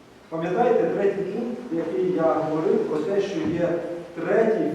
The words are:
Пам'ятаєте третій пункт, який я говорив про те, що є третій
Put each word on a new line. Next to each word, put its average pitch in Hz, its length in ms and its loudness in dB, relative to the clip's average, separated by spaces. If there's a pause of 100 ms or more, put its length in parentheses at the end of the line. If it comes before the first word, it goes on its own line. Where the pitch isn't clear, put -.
(300)
Пам'ятаєте 175 540 2
третій 196 380 0
пункт, 226 400 -4 (100)
який 175 400 0
я 160 120 2 (100)
говорив 156 440 0 (120)
про - 80 -2
те, 196 240 0
що 170 180 -4
є 170 300 0 (460)
третій 175 580 2